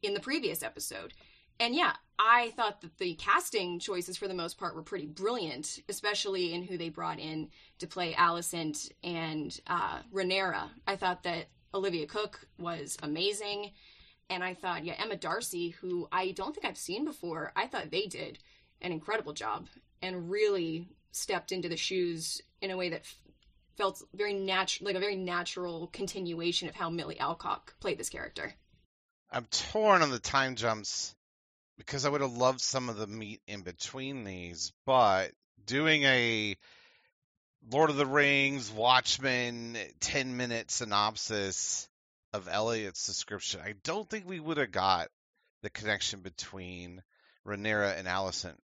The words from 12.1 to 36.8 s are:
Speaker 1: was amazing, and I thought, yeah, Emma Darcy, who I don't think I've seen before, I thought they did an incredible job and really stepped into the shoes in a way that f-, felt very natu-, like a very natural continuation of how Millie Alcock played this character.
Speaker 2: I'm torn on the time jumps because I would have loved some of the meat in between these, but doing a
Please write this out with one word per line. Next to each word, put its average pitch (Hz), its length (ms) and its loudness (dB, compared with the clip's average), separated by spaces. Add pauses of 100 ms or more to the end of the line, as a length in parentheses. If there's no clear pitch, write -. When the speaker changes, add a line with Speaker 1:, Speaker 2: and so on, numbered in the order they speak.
Speaker 1:
was 170 440 -6
amazing, 202 720 -2 (560)
and 180 160 -2
I 185 80 -2
thought, 175 320 -4
yeah, 170 140 -4
Emma 208 180 -2
Darcy, 175 540 -2
who 175 420 -4
I 185 200 0
don't 202 220 -4
think - 120 -6
I've - 100 -4
seen 226 300 -4
before, 165 500 -6
I 208 100 0
thought 185 240 -6
they 190 160 0
did 156 320 -10 (440)
an 175 100 -4
incredible 160 400 -2
job 110 360 -6 (340)
and 180 280 -4
really 185 580 2 (240)
stepped - 400 -2
into 175 180 -2
the 165 80 -2
shoes 175 640 -2 (180)
in 196 100 -4
a 185 60 -2
way 180 140 -2
that 165 100 -4
f-, - 200 -18 (580)
felt 190 240 0 (100)
very 202 220 0
natu-, 190 480 0
like 196 140 0
a 180 40 0
very 202 160 0
natural 175 680 -4
continuation 175 840 -2
of - 60 -10
how 170 160 -4
Millie 160 280 -6
Alcock - 600 -4
played 185 160 -2
this - 140 -6
character. - 420 -8 (760)
Speaker 2:
I'm 120 160 -4
torn 208 560 6
on 147 80 6
the 123 80 0
time 135 360 2
jumps 110 600 -2 (640)
because 135 260 -4
I 143 40 6
would 143 120 2
have 131 120 2
loved 127 280 4
some 123 280 0
of 113 80 -4
the 107 100 -2
meat 107 400 -8
in 101 160 -8
between 131 600 -8
these, 87 480 -6 (120)
but 104 460 8 (360)
doing 147 380 4
a 117 520 4 (1120)